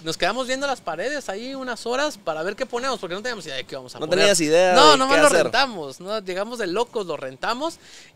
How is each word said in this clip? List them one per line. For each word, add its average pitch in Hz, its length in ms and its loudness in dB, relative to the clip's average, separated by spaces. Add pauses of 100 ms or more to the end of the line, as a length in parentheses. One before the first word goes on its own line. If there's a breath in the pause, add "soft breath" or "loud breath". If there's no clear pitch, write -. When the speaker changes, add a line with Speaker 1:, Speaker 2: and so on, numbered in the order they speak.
Speaker 1:
nos 160 140 -6
quedamos 226 300 -2
viendo 262 200 -4
las 269 140 -4
paredes 220 480 -6
ahí 233 260 -10
unas 254 300 -10
horas 262 320 -2
para 156 260 -6
ver 202 140 -6
qué 269 80 -4
ponemos, 240 340 -6
porque 175 160 -8
no 202 60 -8
teníamos 214 240 -8
idea 139 120 -10
de 127 80 -8
qué - 100 -14
íbamos 127 200 -12
a 123 40 -14
Speaker 2:
No 147 80 -6
Speaker 1:
poner. 175 140 2
Speaker 2:
tenías 196 200 4
idea 170 340 4
Speaker 1:
No, 294 180 10
Speaker 2:
de 277 40 8
Speaker 1:
nomás 262 200 2
Speaker 2:
qué 320 40 6
Speaker 1:
lo 302 60 8
Speaker 2:
hacer. 170 160 6
Speaker 1:
rentamos, 208 580 -2
¿no? 202 200 -6
Llegamos 196 380 -6
de 202 100 -4
locos, 214 360 -4
lo 156 140 -8
rentamos 208 600 -6 (380 loud breath)